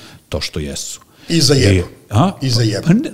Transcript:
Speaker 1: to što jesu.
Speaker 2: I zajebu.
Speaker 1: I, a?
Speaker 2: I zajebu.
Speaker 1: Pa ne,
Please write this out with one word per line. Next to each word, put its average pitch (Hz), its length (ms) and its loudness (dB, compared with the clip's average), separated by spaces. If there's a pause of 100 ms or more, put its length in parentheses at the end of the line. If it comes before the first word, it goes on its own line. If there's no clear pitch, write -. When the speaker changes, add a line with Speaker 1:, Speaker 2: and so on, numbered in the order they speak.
(280)
Speaker 1:
to 80 120 -6
što - 200 -8
jesu. - 400 -10 (280)
Speaker 2:
I 165 120 0
zajebu. 135 380 2
Speaker 1:
I, 87 40 0 (280)
a? 156 200 2 (120)
Speaker 2:
I 135 80 -2
zajebu. 110 360 0
Speaker 1:
Pa 160 80 6
ne, 311 200 0